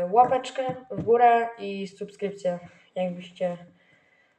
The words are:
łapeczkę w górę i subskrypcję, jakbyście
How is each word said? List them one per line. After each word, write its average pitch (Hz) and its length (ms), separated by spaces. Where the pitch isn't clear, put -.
łapeczkę 254 640
w 190 120
górę 233 540
i 196 300
subskrypcję, 185 720
jakbyście 180 600